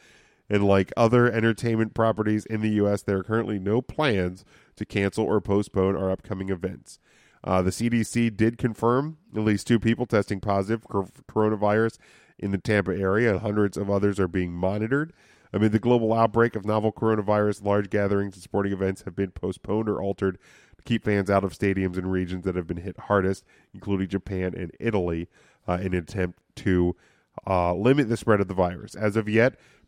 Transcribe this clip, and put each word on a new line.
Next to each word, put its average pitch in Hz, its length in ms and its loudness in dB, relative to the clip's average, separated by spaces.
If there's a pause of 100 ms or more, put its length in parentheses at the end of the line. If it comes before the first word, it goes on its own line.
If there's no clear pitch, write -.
(540)
And 101 140 4
like 98 280 4
other 120 360 4
entertainment 113 640 0
properties 107 500 0
in 110 160 -4
the 107 80 0 (120)
U 101 60 4
S, 101 140 0
there 98 160 -2
are 95 60 -4
currently 107 340 -2
no 101 240 0
plans 98 640 -2 (300)
to 101 100 -8
cancel 98 400 0
or 98 160 2
postpone 98 540 0
our 92 160 -2
upcoming 95 380 -6
events. 92 500 -8 (440)
Uh, 92 200 2
the 92 80 2
C 117 180 -2
D 117 140 2
C 117 260 0
did 110 300 0
confirm 127 580 0 (180)
at 107 60 -2
least 107 240 0
two - 140 4
people 117 260 0
testing 101 340 -2
positive 101 440 -2
for 98 240 -4 (200)
coronavirus 107 720 0 (400)
in 98 140 -4
the 95 80 -4
Tampa 95 360 0
area, 98 360 2
and 92 100 -2
hundreds 104 360 0
of 98 120 -4
others 101 300 0
are 95 80 2
being 90 260 -2
monitored. 107 580 -4 (400)
Amid 104 200 2
the 107 80 2
global 113 340 4
outbreak 117 420 4
of 98 100 -6
novel 107 260 0
coronavirus, 104 760 0
large 101 240 0
gatherings 101 460 0
and 90 80 -20
sporting 101 300 -4
events 95 300 -4
have 90 120 -12
been 98 160 -4
postponed 101 580 -4
or 101 140 -2
altered 98 340 -2 (400)
to - 60 -20
keep 117 200 -2
fans 101 280 0
out 98 120 4
of 98 140 -6
stadiums 95 400 0
and 92 140 -4
regions 92 340 -4
that 92 100 -2
have 87 120 -4
been 87 100 -6
hit 90 220 -12
hardest, 98 440 0 (300)
including 95 340 -2
Japan 92 480 -4
and 90 240 -10
Italy, 87 500 -2 (380)
uh, 87 140 0
in 92 120 -2
an 92 60 0
attempt 90 400 -6 (180)
to, 87 380 2 (520)
uh, 90 260 0
limit 123 340 2
the 110 100 -2
spread 107 220 2
of 98 80 -2
the 95 60 -8
virus. 90 400 -2
As 104 220 -2
of 107 120 -2
yet, 110 280 2 (320)